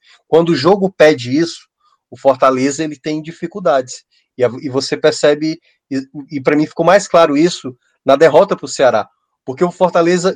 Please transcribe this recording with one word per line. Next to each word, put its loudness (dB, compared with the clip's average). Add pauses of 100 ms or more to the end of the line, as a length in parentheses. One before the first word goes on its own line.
(260)
Quando 2
o 0
jogo 0
pede 2
isso, -6 (420)
o -18
Fortaleza 0
ele -8
tem -6
dificuldades. -6 (340)
E -4
a, 2 (120)
e -10
você -4
percebe, 0 (300)
e, -4 (300)
e -10
pra 0
mim 0
ficou -6
mais 2
claro 2
isso -2 (280)
na 4
derrota 4
pro -12
Ceará. 0 (380)
Porque -8
o 0
Fortaleza, 0